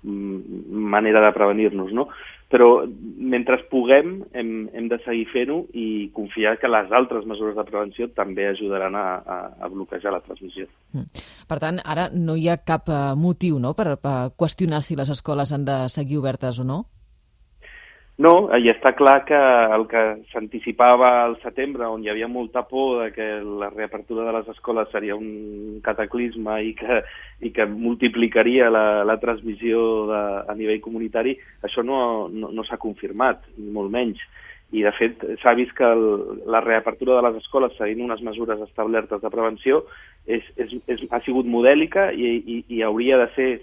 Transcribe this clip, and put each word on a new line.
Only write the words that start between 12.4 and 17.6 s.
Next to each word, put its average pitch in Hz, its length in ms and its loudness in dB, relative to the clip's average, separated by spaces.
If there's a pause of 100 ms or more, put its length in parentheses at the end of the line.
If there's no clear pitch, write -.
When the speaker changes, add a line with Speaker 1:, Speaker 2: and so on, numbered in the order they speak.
Speaker 2:
ha 170 140 0
cap, 160 320 -2
eh, 143 80 0 (160)
motiu, 170 400 0
no?, 127 160 -2
per, 156 240 -2
per 131 400 -4
qüestionar 160 480 -2
si 139 160 -6
les 135 80 -4
escoles 143 420 -4
han 143 140 -2
de 135 240 -2
seguir 143 320 -4
obertes 127 400 -4
o 127 80 -2
no? 156 140 -4 (1400)